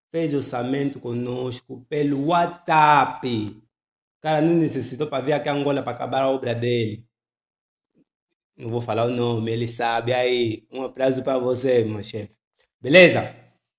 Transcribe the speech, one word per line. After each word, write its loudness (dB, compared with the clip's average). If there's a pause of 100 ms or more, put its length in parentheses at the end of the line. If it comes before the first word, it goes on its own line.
(120)
fez -2
orçamento -2
conosco -8
pelo -2
WhatsApp. 2 (580)
Cara, 0
não 4
necessitou 0
pra -4
vir -2
aqui -2
a 0
Angola 0
pra -6
acabar -2
a 2
obra -2
dele. -2 (1500)
Não -12
vou -4
falar 0
o 0
nome, -2
ele -4
sabe. -2
Aí, 0
um -10
abraço -2
pra -2
você, 2
meu -6
chefe. -12 (460)
Beleza? 6 (440)